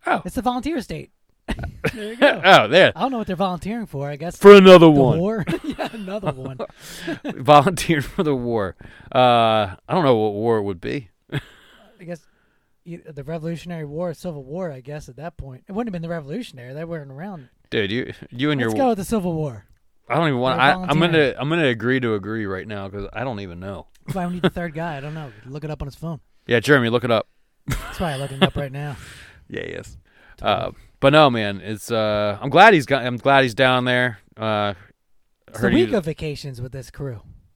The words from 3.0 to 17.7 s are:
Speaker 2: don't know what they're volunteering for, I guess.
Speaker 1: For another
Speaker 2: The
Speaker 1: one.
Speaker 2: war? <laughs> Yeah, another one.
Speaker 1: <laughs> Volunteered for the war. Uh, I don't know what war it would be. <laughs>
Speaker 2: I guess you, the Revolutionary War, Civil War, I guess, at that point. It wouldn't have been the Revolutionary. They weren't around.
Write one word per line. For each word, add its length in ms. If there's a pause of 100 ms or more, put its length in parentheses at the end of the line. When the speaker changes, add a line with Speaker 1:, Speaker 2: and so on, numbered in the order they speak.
Speaker 2:
don't 100
know 60
what 100
they're 80
volunteering 520
for, 200
I 80
guess. 220
Speaker 1:
For 180
another 300
Speaker 2:
The 60
Speaker 1:
one. 280
Speaker 2:
war? 240 (120)
<laughs> 80
Yeah, 280
another 400
one. 280 (360)
Speaker 1:
<laughs> 300 (100)
Volunteered 680
for 180
the 120
war. 420 (360)
Uh, 40
I 600 (120)
don't 160
know 100
what 180
war 260
it 40
would 160
be. 300 (100)
<laughs> 140
Speaker 2:
I 720
guess 160 (640)
you, 200
the 180
Revolutionary 600
War, 280
Civil 300
War, 280
I 100
guess, 280
at 80
that 200
point. 300
It 60
wouldn't 160
have 40
been 140
the 60
Revolutionary. 600
They 120
weren't 260
around. 380 (220)